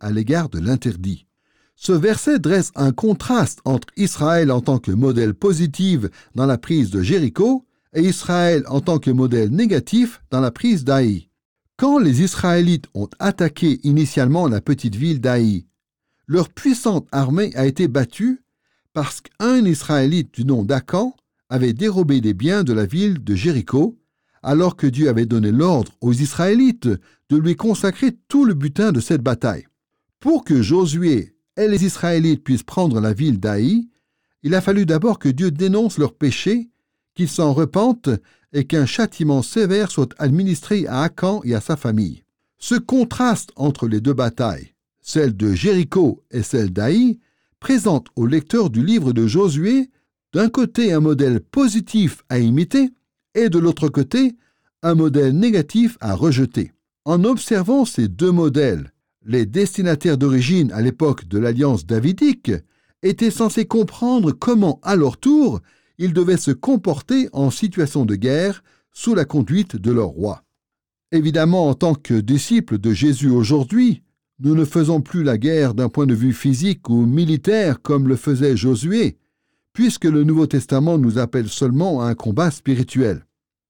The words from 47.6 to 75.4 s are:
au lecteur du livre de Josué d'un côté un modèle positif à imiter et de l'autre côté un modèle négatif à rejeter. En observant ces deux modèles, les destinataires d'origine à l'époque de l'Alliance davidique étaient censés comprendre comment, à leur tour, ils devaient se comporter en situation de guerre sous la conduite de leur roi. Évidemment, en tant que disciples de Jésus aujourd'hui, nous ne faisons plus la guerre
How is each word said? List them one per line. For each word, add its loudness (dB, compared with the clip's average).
au 0
lecteur 0
du 0
livre 0
de 2
Josué 0
d'un 0
côté 0
un 2
modèle 2
positif -2
à -2
imiter 2
et 2
de 2
l'autre 0
côté 0
un 0
modèle 2
négatif 0
à -4
rejeter. 0
En 2
observant 0
ces -2
deux 0
modèles, 0
les 0
destinataires 0
d'origine 2
à -4
l'époque -2
de -4
l'Alliance 0
davidique 0
étaient 0
censés -2
comprendre 0
comment, 0
à 0
leur 0
tour, 2
ils 0
devaient 2
se -2
comporter -2
en 0
situation -2
de 0
guerre -2
sous -2
la 2
conduite -2
de -2
leur 0
roi. -8
Évidemment, 2
en 0
tant 0
que -4
disciples 0
de 0
Jésus 0
aujourd'hui, 0
nous 2
ne 2
faisons 0
plus -4
la 0
guerre 0